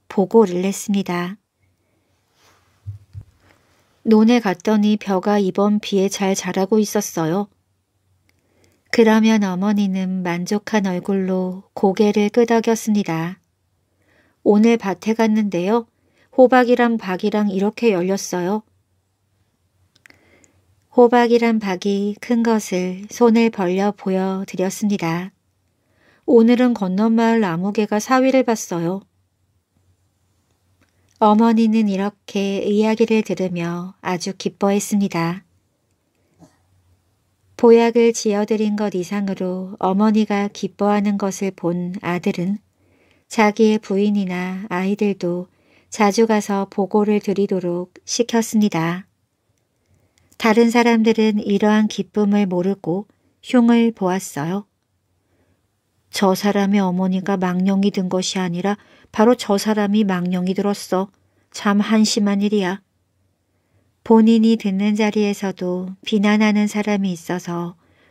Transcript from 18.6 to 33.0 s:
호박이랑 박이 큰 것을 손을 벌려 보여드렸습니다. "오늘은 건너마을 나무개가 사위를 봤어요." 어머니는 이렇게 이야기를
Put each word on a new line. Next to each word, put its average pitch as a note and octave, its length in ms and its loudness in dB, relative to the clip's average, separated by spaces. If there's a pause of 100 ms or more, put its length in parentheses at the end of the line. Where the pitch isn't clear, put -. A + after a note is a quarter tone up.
호박이랑 A#3 640 4
박이 G3+ 600 -4
큰 A#3 220 -2
것을 F#3+ 680 -2
손을 A#3 400 4
벌려 F#3+ 420 -2
보여드렸습니다. F#3+ 1400 -4 (960)
"오늘은 A#3+ 480 4
건너마을 A3+ 680 0
나무개가 G3+ 600 -2
사위를 C4 420 2
봤어요." F#3 600 -4 (2250)
어머니는 A3 680 4
이렇게 G3 760 -4
이야기를 A3 600 2